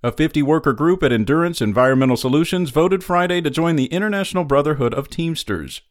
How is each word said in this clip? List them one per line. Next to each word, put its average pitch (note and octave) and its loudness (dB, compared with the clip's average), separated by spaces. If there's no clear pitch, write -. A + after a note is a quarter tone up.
A A#2+ -2
fifty D#3 0
worker D3 2
group E3 0
at C3 4
Endurance D3+ 0
Environmental B2+ 2
Solutions D3+ 0
voted F3+ 2
Friday F3 0
to D3+ -4
join E3 0
the C3 0
International F#3+ -2
Brotherhood C#3 0
of C3+ -6
Teamsters. G#2+ -6